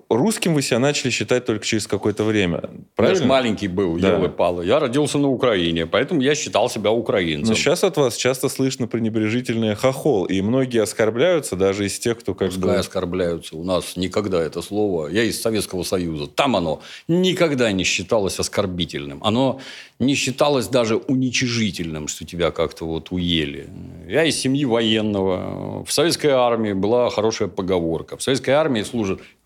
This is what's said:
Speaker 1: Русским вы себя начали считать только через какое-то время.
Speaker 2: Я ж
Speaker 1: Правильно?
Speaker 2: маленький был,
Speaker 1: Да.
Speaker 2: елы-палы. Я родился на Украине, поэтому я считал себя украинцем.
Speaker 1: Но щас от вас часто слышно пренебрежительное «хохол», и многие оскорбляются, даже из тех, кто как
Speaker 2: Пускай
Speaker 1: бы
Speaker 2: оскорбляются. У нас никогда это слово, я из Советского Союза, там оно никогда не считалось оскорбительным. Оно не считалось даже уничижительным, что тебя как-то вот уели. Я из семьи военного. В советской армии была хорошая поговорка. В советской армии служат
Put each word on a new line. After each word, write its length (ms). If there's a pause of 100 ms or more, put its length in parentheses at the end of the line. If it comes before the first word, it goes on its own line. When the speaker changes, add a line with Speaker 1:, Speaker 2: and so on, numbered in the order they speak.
Speaker 1:
Русским 440
вы 80
себя 180
начали 300
считать 360
только 200
через 220
какое-то 380
время. 320
Speaker 2:
Я 100
ж 40 (260)
Speaker 1:
Правильно? 300
Speaker 2:
маленький 420
был, 280
Speaker 1:
Да. 200
Speaker 2:
елы-палы. 480
Я 160
родился 380
на 100
Украине, 560
поэтому 340
я 160
считал 340
себя 220
украинцем. 640
Speaker 1:
Но 20
щас 300
от 100
вас 220
часто 320
слышно 380
пренебрежительное 880
«хохол», 500
и 160
многие 400
оскорбляются, 720
даже 300
из 120
тех, 220
кто 140
как 160
Speaker 2:
Пускай 220
Speaker 1:
бы 40
Speaker 2:
оскорбляются. 800
У 80
нас 320
никогда 480
это 180
слово, 460
я 160
из 180
Советского 420
Союза, 440
там 300
оно 240 (260)
никогда 640
не 140
считалось 520
оскорбительным. 840
Оно 380 (380)
не 160
считалось 520
даже 300
уничижительным, 1120
что 160
тебя 260
как-то 340
вот 280
уели. 560 (400)
Я 160
из 120
семьи 280
военного. 1200
В 80
советской 380
армии 420
была 360
хорошая 380
поговорка. 720
В 40
советской 300
армии 320
служат 380 (240)